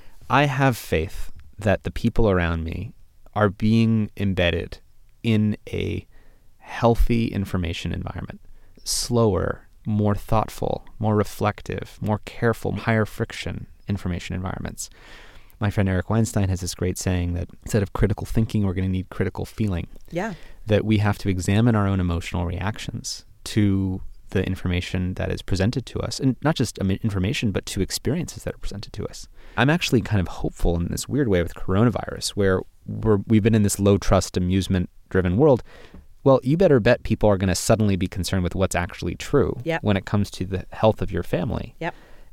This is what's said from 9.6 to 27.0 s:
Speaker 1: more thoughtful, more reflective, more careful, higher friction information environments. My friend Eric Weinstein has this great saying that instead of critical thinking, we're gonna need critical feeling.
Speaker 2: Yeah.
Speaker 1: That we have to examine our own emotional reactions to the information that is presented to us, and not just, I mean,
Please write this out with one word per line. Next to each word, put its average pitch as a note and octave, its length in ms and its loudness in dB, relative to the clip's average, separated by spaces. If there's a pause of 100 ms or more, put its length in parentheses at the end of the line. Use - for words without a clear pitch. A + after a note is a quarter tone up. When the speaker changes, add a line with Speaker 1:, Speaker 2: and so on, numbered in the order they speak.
Speaker 1:
more G#2 300 2
thoughtful, - 720 -2 (140)
more G#2+ 160 2
reflective, - 840 -2
more G#2+ 240 0
careful, A2 480 -2
higher A2 320 2
friction - 640 -6 (200)
information F#2 480 -4
environments. - 540 -8 (720)
My G#2 80 2
friend G2 180 2
Eric F#2 220 0
Weinstein G#2+ 400 2
has F2+ 100 -2
this F2 160 -8
great F2+ 220 -2
saying F2 380 -2
that F2 120 -6 (160)
instead - 180 0
of G2 120 -4
critical - 320 0
thinking, A2 400 0
we're F#2+ 80 0
gonna F#2+ 160 -2
need F#2 200 -4
critical - 360 -4
feeling. F#2+ 420 -4 (240)
Speaker 2:
Yeah. F#3 220 -6 (340)
Speaker 1:
That G#2+ 160 4
we A2 140 4
have G#2 220 2
to G2+ 100 -2
examine G2+ 440 2
our G#2 140 2
own G2 140 2
emotional F2 440 -2
reactions F2+ 800 -8 (220)
to F#2+ 560 0 (300)
the G2 140 0
information F#2 680 -2
that F2+ 180 -4
is F2+ 100 -6
presented G2+ 440 0
to - 140 -8
us, - 200 -6
and C3 240 2
not D3 120 2
just, - 260 -2
I - 20 -2
mean, F#2+ 200 0